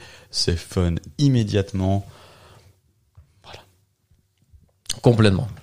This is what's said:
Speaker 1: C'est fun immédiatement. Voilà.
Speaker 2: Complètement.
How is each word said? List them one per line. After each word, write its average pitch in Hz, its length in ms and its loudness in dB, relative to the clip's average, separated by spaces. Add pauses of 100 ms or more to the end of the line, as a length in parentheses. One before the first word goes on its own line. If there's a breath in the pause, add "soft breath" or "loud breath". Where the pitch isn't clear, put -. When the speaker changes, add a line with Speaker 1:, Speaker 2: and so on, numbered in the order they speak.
(300 loud breath)
Speaker 1:
C'est - 260 -2
fun 87 380 -2 (240)
immédiatement. 101 840 0 (1400 soft breath)
Voilà. - 160 -20 (1400)
Speaker 2:
Complètement. 107 460 4 (140)